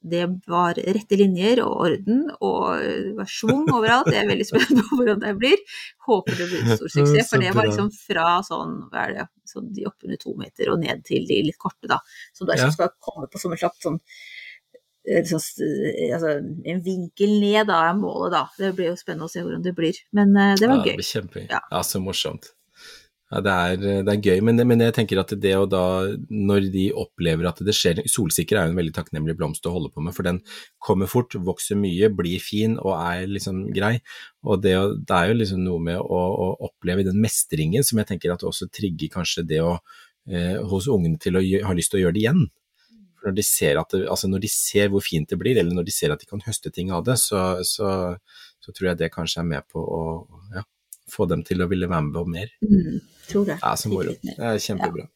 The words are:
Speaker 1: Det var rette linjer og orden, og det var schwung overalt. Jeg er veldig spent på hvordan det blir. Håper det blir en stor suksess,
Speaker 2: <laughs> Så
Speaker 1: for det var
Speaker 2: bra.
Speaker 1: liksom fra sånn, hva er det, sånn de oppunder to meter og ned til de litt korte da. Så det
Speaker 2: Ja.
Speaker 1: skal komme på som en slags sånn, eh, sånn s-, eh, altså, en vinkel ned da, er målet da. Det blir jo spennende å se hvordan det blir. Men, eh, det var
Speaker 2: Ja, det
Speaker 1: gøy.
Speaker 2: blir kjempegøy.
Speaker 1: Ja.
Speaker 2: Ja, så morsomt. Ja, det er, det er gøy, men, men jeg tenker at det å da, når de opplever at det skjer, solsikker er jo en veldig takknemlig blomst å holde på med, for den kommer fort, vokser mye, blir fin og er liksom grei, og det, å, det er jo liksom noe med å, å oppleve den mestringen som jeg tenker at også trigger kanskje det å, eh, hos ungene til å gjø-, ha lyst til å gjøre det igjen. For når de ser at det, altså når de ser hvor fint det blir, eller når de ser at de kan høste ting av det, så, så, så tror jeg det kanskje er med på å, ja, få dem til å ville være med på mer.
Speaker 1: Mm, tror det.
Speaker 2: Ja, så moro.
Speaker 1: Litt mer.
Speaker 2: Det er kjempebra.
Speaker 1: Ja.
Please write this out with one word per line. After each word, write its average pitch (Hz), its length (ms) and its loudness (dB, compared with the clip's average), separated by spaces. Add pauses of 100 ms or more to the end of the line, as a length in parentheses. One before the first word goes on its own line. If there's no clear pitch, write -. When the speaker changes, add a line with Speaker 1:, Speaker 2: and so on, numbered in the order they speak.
Speaker 1:
Det 175 200 -2 (240)
var 175 260 2
rette 208 420 0
linjer 196 460 6
og - 220 -2
orden, 202 400 2 (160)
og - 420 0
det 196 340 -4
var 208 100 -6
schwung 269 440 0
overalt. 240 400 4
Jeg 208 140 2
er 208 60 0
veldig 202 160 0
spent - 420 4
på 294 100 0
hvordan 214 240 4
det 208 160 -4
blir. 277 200 4 (500)
Håper 190 300 2
det 175 120 -4
blir 170 140 -2
en 117 120 4
stor - 140 -6
suksess, 147 360 6
Speaker 2:
<laughs> - 40 -8
Så 143 60 2
Speaker 1:
for 131 60 4
det 185 120 2
var 214 80 6
Speaker 2:
bra. 214 80 4
Speaker 1:
liksom 208 240 0
fra 170 340 0 (140)
sånn, - 300 -8 (180)
hva - 180 -4
er - 60 -4
det, 185 120 -8 (200)
sånn - 260 -12
de 196 140 -8
oppunder - 320 -10
to - 160 -10
meter - 380 -4
og 165 100 0
ned 143 240 -6
til 127 200 -2
de 120 200 2
litt 151 120 -4
korte - 280 -10
da. 123 140 0 (340)
Så 185 120 -8
det - 120 0
Speaker 2:
Ja. 127 120 4
Speaker 1:
skal 170 200 0 (100)
komme - 300 -12
på - 80 -14
som 175 140 -6
en 165 60 -8
slags 180 220 -4
sånn, 165 200 -4 (1040)
eh, 170 160 2
sånn 160 200 -2
s-, - 180 -10
eh, 147 540 -2
altså, 160 200 0 (300)
en 175 180 -4
vinkel 190 580 0
ned 208 280 2
da, 165 220 2
er 175 40 0
målet 180 380 -2
da. 151 160 0 (100)
Det 190 160 -2
blir 180 160 -2
jo 180 60 -4
spennende 160 300 -10
å 170 40 -10
se - 100 -10
hvordan 170 220 -6
det 180 140 -4
blir. 165 180 0 (180)
Men, 202 240 6
eh, 196 200 6
det 208 120 4
var 262 100 6
Speaker 2:
Ja, 220 40 2
det - 80 2
Speaker 1:
gøy. - 60 -2
Speaker 2:
blir - 160 -6
kjempegøy. 95 380 -8
Speaker 1:
Ja. - 100 -2 (100)
Speaker 2:
Ja, 90 120 0
så 95 200 -4
morsomt. 85 480 -6 (840)
Ja, 104 80 -2
det 98 100 0
er, 90 260 2 (280)
det 98 80 2
er 104 80 2
gøy, 98 220 4
men, 117 140 4 (120)
men 117 100 6
jeg 117 140 4
tenker 104 260 0
at 92 100 -2 (120)
det 98 160 4
å 98 100 4
da, 92 380 0 (240)
når 101 420 2
de 95 220 0
opplever 85 560 -2
at 85 160 -4
det 101 80 2
skjer, 90 340 2
solsikker 92 540 0
er 85 60 2
jo 82 60 0
en 90 40 -2
veldig 82 160 -2
takknemlig 80 460 -6
blomst 76 260 -6
å 87 80 -4
holde 87 180 -4
på - 140 -10
med, 85 100 -6
for - 80 -8
den 90 200 -2 (360)
kommer 95 300 0
fort, 120 240 -2
vokser 92 480 -6
mye, 98 340 4
blir 90 280 -2
fin 110 340 -2
og 95 160 -2
er 87 340 -4
liksom 98 460 -6
grei, 107 300 0 (420)
og 98 160 0
det, 95 160 4
å, 98 160 2 (100)
det 98 140 -2
er 87 160 4
jo 120 80 2
liksom 95 240 0
noe 90 160 -2
med 85 160 -2
å, 90 320 -2
å 92 200 -2 (200)
oppleve 92 400 -2
den 98 160 2
mestringen 113 580 0
som 120 140 0
jeg 107 100 2
tenker 87 280 -2
at - 100 -10
også 87 260 -6
trigger 82 380 -4
kanskje 85 400 -4
det 80 160 2
å, 85 140 0 (500)
eh, 90 400 -2
hos 95 200 -2
ungene 85 300 2
til 95 140 -2
å 92 80 4
gjø-, 95 240 2
ha 98 80 -2
lyst 87 200 0
til 98 80 2
å 92 40 4
gjøre 85 80 4
det 107 140 0
igjen. 151 180 4 (720)
For 104 140 -4
når 95 60 -2
de 104 120 0
ser 73 320 2
at 82 160 -4
det, 95 140 0
altså 92 180 -2
når 95 160 0
de 107 40 -4
ser - 420 0
hvor 98 100 2
fint 80 300 -2
det 92 100 -2
blir, 117 160 2
eller 87 160 2
når 87 160 -2
de - 20 -6
ser - 220 -2
at - 80 -4
de - 60 -20
kan 104 180 -10
høste - 260 -8
ting 90 220 -6
av 85 120 -2
det, 120 120 2
så, 92 480 0
så, 92 540 -2 (420)
så - 160 -20
tror 92 140 -2
jeg 85 80 -2
det 82 120 -2
kanskje 82 300 -6
er 85 80 -2
med 73 240 -4
på 80 80 -6
å, 82 240 -4 (500)
ja, 95 100 -10 (440)
få - 180 -2
dem 85 180 -2
til 92 180 -2
å 90 60 0
ville 90 200 -2
være 85 180 0
med 73 80 -6
på 85 120 -4
mer. 90 220 -6 (160)
Speaker 1:
Mm, 196 360 2 (280)
tror 202 160 0
det. 170 160 -4
Speaker 2:
Ja, - 160 0
så - 140 -4
moro. 92 240 -2
Speaker 1:
Litt - 100 -20
mer. - 140 -8
Speaker 2:
Det 117 100 -4
er 107 160 0
kjempebra. 110 400 -6
Speaker 1:
Ja. - 120 -20